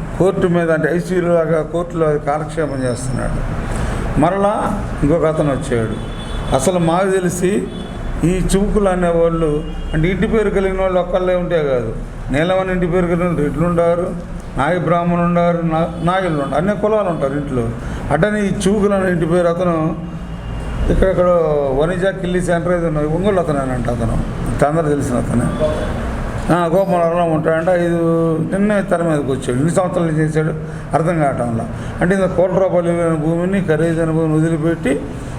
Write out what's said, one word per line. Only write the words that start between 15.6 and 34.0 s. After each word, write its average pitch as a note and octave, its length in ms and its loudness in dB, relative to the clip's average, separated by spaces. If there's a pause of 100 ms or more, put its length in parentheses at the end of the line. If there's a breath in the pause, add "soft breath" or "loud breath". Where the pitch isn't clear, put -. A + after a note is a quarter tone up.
నాయుళ్ళు F3 380 0
ఉంటారు, C3+ 180 0
అన్ని F#3+ 200 0
కులాలు G#3 280 2
ఉంటారు D3+ 240 -2
ఇంట్లో. B2+ 360 -2 (420 loud breath)
అట్టనే G#3 300 2
ఈ G3 100 0
చివుకులు G3+ 420 2
అనే F#3+ 180 0
ఇంటి E3+ 140 0
పేరు E3+ 220 2
అతను E3+ 480 0 (960)
ఇక్కడెక్కడ F3+ 360 4 (540)
వనిజా F3+ 320 0
కిల్లి F3+ 300 -2
సెంటర్ E3+ 300 0
ఏదో E3+ 160 2
ఉన్నది, D3+ 200 0
ఒంగోలు F#3 320 2
అతనేనంట C3 500 0
అతను, - 560 -2 (220)
అందరూ D#3 220 0
తెలిసిన B2+ 260 0
అతనే. A#2+ 300 0 (1080)
ఆ, F3 120 2
గోపాలవరంలో F3 580 2
ఉంటాడంట. D#3+ 460 2
ఐదు E3+ 280 2 (560)
నిన్నే G3+ 280 2
తెర F3 220 0
మీదకి D3 280 0
వచ్చాడు. B2+ 200 -2
ఇన్ని C#3 200 2
సంవత్సరాలు F3 380 0
ఏం D#3 80 0
చేశాడు D#3 360 0 (400 loud breath)
అర్థం E3 260 0
కావటంలా. A#2+ 460 -2 (360 loud breath)
అంటే F3+ 140 2
ఇంత F#3+ 100 2
కోట్ల F3 340 2
రూపాయలు F3 300 2
విలువైన E3+ 240 0
భూమిని, E3+ 480 0
ఖరీదైన D#3+ 500 0